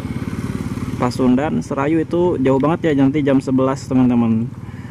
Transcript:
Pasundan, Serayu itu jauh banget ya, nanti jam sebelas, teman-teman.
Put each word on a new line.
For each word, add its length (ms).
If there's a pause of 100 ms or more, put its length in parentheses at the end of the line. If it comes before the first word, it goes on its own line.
(1000)
Pasundan, 640
Serayu 340
itu 400
jauh 220
banget 320
ya, 80
nanti 240
jam 160
sebelas, 480
teman-teman. 580 (440)